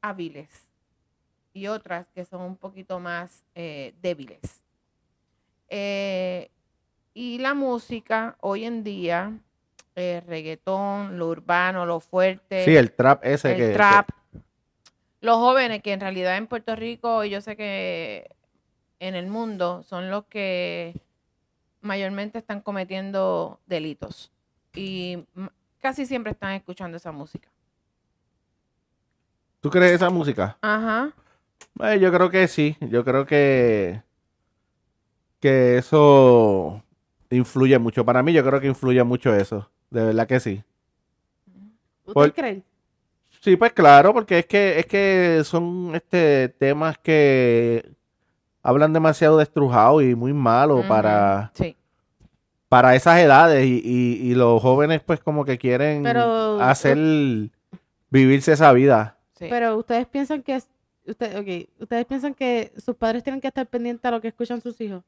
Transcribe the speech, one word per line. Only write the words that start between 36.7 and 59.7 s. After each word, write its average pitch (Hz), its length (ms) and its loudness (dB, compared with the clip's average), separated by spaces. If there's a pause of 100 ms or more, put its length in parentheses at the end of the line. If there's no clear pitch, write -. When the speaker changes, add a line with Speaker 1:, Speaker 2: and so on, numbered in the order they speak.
Speaker 2:
influye 131 500 2
mucho. 117 240 -2
Para 123 180 2
mí, 160 100 0
yo 151 120 4
creo 135 160 0
que 139 80 -4
influye 127 340 0
mucho 120 320 0
eso. 101 340 -4 (220)
De 117 140 -2
verdad 110 240 0
que 127 100 0
sí. 104 240 -6 (1400)
Speaker 3:
¿Ustedes 196 100 -18
Speaker 2:
Por- - 200 4
Speaker 3:
creen? 214 300 -8 (760)
Speaker 2:
Sí, 185 160 4
pues 226 160 2
claro, 151 400 8
porque 208 280 0
es 165 60 -6
que, 196 340 0
es 160 60 -4
que 185 580 2
son, 175 500 -6
este, 151 540 2
temas 147 500 -2
que 123 880 2 (760)
hablan 147 280 4
demasiado 156 440 4
de 156 80 4
estrujado 135 580 4
y 123 140 2
muy 123 160 -4
malo 135 460 2
Speaker 1:
Ujú. 110 100 -2
Speaker 2:
para, 104 680 0
Speaker 1:
Sí. 170 220 -6 (920)
Speaker 2:
para 127 280 6
esas 170 240 4
edades 147 440 8
y, 123 200 0
y, 123 460 -2
y 123 40 2
los 117 260 4
jóvenes, 147 420 2
pues, 165 180 -4
como 147 240 -4
que 135 120 -4
quieren 143 460 -2
Speaker 3:
Pero, 226 580 -2
Speaker 2:
hacer, 135 380 2
Speaker 3:
u- 143 500 0 (600)
Speaker 2:
vivirse 135 420 4
esa 147 200 6
vida. 123 440 4 (220)
Speaker 1:
Sí. - 100 -14
Speaker 3:
Pero 233 280 -2